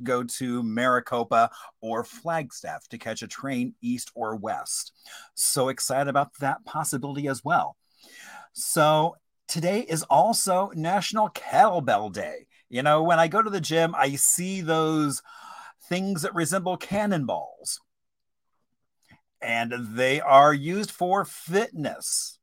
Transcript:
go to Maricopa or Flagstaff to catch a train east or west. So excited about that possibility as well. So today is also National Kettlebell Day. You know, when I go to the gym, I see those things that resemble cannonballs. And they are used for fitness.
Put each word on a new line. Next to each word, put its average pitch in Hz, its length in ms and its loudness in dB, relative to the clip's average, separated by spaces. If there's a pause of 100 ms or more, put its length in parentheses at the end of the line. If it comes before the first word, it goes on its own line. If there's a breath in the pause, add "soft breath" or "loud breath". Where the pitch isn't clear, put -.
go 123 220 -2
to 123 400 -6
Maricopa 120 840 2 (300 loud breath)
or 113 240 -4
Flagstaff 151 840 -8
to 113 100 -14
catch 110 240 -8
a 110 60 -10
train 131 520 -6
east 120 340 -6
or 110 220 -6
west. - 560 -8 (420 loud breath)
So - 340 0
excited 135 420 -2
about 143 300 0
that 139 240 -2
possibility 143 640 -6
as 135 160 -4
well. 101 320 0 (760 loud breath)
So 156 640 2 (300)
today 180 420 -2
is 160 220 -2
also 190 640 2
National 185 560 0
Kettlebell 131 800 2
Day. 85 340 -10 (220 soft breath)
You 123 140 -4
know, 151 220 4
when 165 160 6
I 165 80 6
go 202 120 2
to 220 100 0
the 196 100 -2
gym, 165 360 0
I 139 200 0
see 185 440 0
those 156 600 0 (680 loud breath)
things 185 340 -2
that - 120 -4
resemble 175 420 -2
cannonballs. 170 1040 -4 (1600 soft breath)
And 117 320 -2 (220)
they 131 260 2
are 143 320 10
used 170 380 -2
for 180 340 0
fitness. - 1200 -4